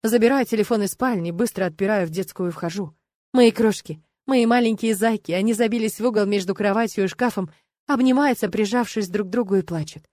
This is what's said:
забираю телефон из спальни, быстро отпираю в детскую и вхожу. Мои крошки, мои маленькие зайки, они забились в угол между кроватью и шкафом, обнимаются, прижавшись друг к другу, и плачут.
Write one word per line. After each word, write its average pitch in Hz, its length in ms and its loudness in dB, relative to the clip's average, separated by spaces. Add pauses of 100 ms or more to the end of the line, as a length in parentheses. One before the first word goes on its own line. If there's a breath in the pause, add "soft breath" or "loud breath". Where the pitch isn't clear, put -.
забираю 233 420 4
телефон 214 380 0
из 190 80 -2
спальни, 196 400 -2
быстро 190 340 -2
отпираю 190 420 -2
в - 20 -6
детскую 180 400 -6
и - 20 -8
вхожу. 170 440 -8 (380)
Мои 240 180 6
крошки, 196 500 -2 (240)
мои 254 200 2
маленькие 226 500 2
зайки, 220 360 -2
они 196 220 0
забились 220 460 -2
в 220 60 -2
угол 220 200 2
между 196 300 -2
кроватью 202 500 0
и - 20 -2
шкафом, 196 440 -4 (360 soft breath)
обнимаются, 254 640 2
прижавшись 208 600 -2
друг 202 180 -4
к 180 40 -10
другу, 202 240 0
и 190 60 2
плачут. 156 520 -8